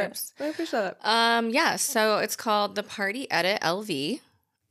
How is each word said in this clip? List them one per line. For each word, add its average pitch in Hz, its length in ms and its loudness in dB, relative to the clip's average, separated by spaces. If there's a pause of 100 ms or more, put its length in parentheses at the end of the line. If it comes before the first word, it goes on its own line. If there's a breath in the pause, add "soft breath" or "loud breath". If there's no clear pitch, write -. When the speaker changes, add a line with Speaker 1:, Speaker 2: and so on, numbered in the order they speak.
(140)
Speaker 1:
Adorbs. - 260 -10
Speaker 2:
I 277 60 -4
appreciate 320 340 -4
that. 190 240 -2
Speaker 1:
Um, 233 460 4
yeah, 262 260 2
so 214 440 2
it's 202 180 -2
called 208 380 0
The 208 80 -4
Party 208 460 -4
Edit 170 320 2
L 175 200 0
V. 185 400 -4 (500)